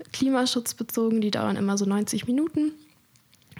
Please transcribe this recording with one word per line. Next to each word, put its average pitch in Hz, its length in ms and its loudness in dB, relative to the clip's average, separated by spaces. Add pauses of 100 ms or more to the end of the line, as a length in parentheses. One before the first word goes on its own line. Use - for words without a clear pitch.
(140)
Klimaschutz 254 600 0
bezogen, 226 480 0
die 208 100 0
dauern 196 260 0
immer 196 200 0
so 202 80 0
neunzig 208 420 0
Minuten. 302 440 0 (880)